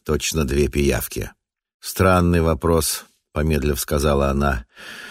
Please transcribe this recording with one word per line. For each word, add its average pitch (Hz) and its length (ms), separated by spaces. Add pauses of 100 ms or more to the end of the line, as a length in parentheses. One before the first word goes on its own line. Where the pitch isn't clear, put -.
точно 78 400
две 69 240
пиявки. 65 640 (500)
«Странный 90 600
вопрос», — 80 640 (280)
помедлив 73 460
сказала 71 520
она. 69 360 (440)